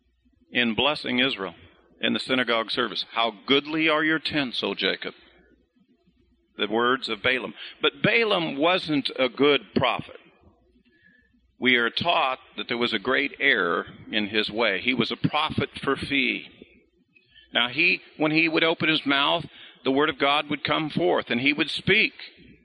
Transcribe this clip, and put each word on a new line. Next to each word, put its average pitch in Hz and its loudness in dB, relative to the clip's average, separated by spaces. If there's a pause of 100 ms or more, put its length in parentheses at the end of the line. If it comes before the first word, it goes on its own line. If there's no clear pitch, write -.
(520)
in 120 0
blessing 127 -2
Israel 98 -2 (440)
in 113 0
the 113 -2
synagogue 117 0
service. 110 -4
"How 117 0 (140)
goodly 151 2
are 156 2
your 156 0
tents, 143 -4
O 101 -2
Jacob." 92 -2 (1400)
The 104 -2
words 120 0
of 110 -6
Balaam. 123 -2 (260)
But 147 -2
Balaam 202 2
wasn't 156 0
a 127 2
good 131 2
prophet. 110 -2 (1400)
We 127 4
are 117 2
taught 156 0 (180)
that 104 -10
there 123 -2
was 117 0
a 110 -2
great 135 0
error 101 2 (200)
in 104 -2
his 104 0
way. 104 0
He 120 -2
was 113 -2
a 120 -4
prophet 147 -2 (100)
for 139 -2
fee. 123 -2 (1040)
Now, 120 2
he, 170 0 (160)
when 151 2
he 160 2
would 160 2
open 165 2
his 156 0
mouth, 143 0 (360)
the 127 0
word 143 2
of 135 -6
God 147 2
would 147 -6
come 156 -2
forth, 147 0
and 117 0
he 143 2
would 147 -2
speak. 202 0 (520)